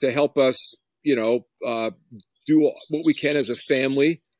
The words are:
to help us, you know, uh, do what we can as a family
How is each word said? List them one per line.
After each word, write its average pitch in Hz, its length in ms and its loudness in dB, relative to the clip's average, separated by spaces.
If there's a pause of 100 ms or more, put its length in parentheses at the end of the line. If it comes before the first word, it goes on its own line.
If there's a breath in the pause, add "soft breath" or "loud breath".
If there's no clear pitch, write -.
to 131 120 0
help 143 260 0
us, 131 380 0 (280)
you 143 120 2
know, 117 300 0 (200)
uh, 113 260 -4 (560)
do 156 140 4
what 151 440 -2
we 156 80 4
can 147 220 -2
as 127 140 -2
a 120 60 -4
family 139 680 0 (180)